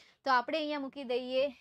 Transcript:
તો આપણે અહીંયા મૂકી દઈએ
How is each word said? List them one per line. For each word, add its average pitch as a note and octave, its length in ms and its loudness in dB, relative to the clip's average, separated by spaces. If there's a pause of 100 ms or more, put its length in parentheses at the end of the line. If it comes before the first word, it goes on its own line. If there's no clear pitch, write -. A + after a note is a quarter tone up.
(180)
તો C4+ 120 -2
આપણે B3+ 280 4
અહીંયા D4 220 -2
મૂકી C4+ 240 -8
દઈએ B3+ 400 0 (160)